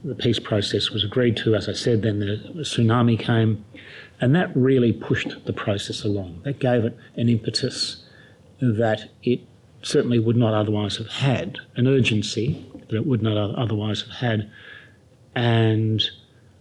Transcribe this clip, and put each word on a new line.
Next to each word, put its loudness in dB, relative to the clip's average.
The -6
peace 0
process -2
was -4
agreed 0
to, 2
as -2
I -6
said, 0
then 0
the, -4
the -10
tsunami 2
came, 0
and 4
that 0
really 4
pushed -4
the -4
process -4
along. -4
That -6
gave 2
it -4
an 0
impetus -2
that 0
it 0
certainly 2
would 2
not 4
otherwise 0
have -10
had, -2
an 2
urgency 0
that -4
it -2
would 2
not 0
o-, -2
otherwise -2
have -14
had. -2
And 2